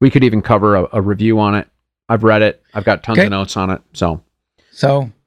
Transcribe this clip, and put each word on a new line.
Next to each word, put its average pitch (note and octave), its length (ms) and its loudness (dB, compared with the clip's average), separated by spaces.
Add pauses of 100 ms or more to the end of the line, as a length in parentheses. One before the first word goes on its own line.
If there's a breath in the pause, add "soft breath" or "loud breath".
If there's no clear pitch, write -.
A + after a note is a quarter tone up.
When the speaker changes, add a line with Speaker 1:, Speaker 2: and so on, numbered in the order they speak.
Speaker 1:
We C3+ 100 4
could C3+ 120 2
even G#2+ 200 2
cover G#2 340 2
a, F2 160 -2
a A2 80 -2
review G#2 400 0
on G#2 160 0
it. - 120 -6 (400)
I've A2+ 140 -2
read A2 200 4
it. G#2 200 -2 (120)
I've G#2 100 -8
got G2+ 180 -2
tons A#2 160 -2
Speaker 2:
Okay. F#3+ 80 2
Speaker 1:
of G3+ 60 -4
notes G2 240 -6
on F#2+ 140 -4
it. F#2 120 -8 (100)
So, E2 300 -4 (480)
Speaker 2:
So, C#3 400 -2 (160)